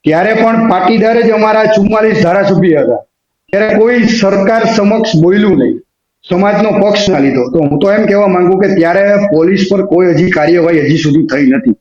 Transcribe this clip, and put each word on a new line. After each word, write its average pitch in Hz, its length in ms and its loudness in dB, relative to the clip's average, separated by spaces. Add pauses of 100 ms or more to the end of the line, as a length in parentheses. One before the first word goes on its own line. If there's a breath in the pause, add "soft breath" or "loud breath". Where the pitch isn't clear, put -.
ત્યારે 175 300 0
પણ 226 340 0
પાટીદાર 220 520 0
જ 226 100 2
અમારા 214 340 0
ચુમ્માલીસ 214 580 0
ધારાસભ્ય 185 540 0
હતા, 123 200 -2 (540)
ત્યારે 202 240 -2
કોઈ 226 300 2
સરકાર 208 600 0
સમક્ષ 214 460 0 (120)
બોલ્યું 190 360 2
નહીં, - 220 -2 (500)
સમાજનો 202 580 0
પક્ષ 202 200 -2
ના 180 100 0
લીધો. 127 320 -2
તો 170 80 -2
હું 147 200 0
તો 196 140 0
એમ 214 140 0
કહેવા 202 200 0
માંગુ 180 320 0
કે 190 160 0
ત્યારે 190 420 0
પોલીસ 190 540 0
પર 190 160 0
કોઈ 180 240 2
હજી 170 200 0
કાર્યવાહી 165 500 0
હજી 143 160 0
સુધી 151 300 0
થઈ 131 240 0
નથી. 127 300 0